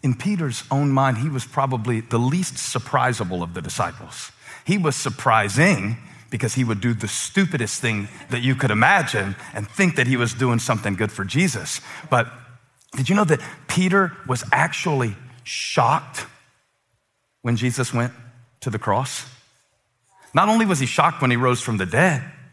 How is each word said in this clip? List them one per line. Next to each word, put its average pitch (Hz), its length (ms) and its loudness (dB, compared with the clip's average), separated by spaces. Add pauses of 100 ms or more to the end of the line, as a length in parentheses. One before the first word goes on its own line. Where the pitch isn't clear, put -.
in 127 140 2
Peter's 165 560 -2
own 139 200 2
mind, 135 280 2
he 143 100 -2
was 131 160 -6
probably 123 560 -2
the 117 160 -2
least 135 400 0
surprisable 113 840 -2
of 85 100 -8
the 87 80 -8
disciples. - 680 -8 (340)
He 196 140 2
was 156 160 0
surprising 113 1000 2 (340)
because 117 240 -2
he 131 80 2
would 110 180 0
do 120 140 2
the 107 120 -6
stupidest - 760 -2
thing 107 260 -2 (240)
that 123 100 -4
you 127 140 2
could 123 160 0
imagine 110 640 2 (180)
and 104 140 -6
think 185 280 0
that 123 120 2
he 127 100 2
was 120 160 0
doing 123 240 2
something 107 380 -2
good 104 160 -2
for 98 120 -8
Jesus. 117 580 -2 (280)
But 117 220 2 (640)
did 135 140 -2
you 190 60 4
know 208 100 4
that 151 160 2 (260)
Peter 180 580 2
was 127 260 -4
actually 139 640 0 (280)
shocked - 840 -2 (1160)
when 117 140 0
Jesus 123 360 -2
went 120 180 0 (500)
to 123 100 -4
the 107 80 -4
cross? 120 460 -2 (1080)
Not 185 160 6
only 220 160 6
was 180 140 4
he 131 80 0
shocked 151 340 2
when 127 80 4
he 120 80 4
rose 123 240 2
from 113 160 -2
the 95 80 0
dead 139 380 2 (280)